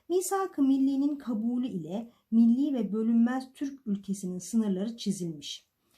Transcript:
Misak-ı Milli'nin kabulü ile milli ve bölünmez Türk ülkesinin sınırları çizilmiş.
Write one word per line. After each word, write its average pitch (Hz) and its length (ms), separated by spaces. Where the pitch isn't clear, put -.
Misak-ı 370 520
Milli'nin 269 540
kabulü 240 520
ile 190 440
milli 240 420
ve 202 200
bölünmez 233 600
Türk 269 340
ülkesinin 190 520
sınırları 214 580
çizilmiş. 165 720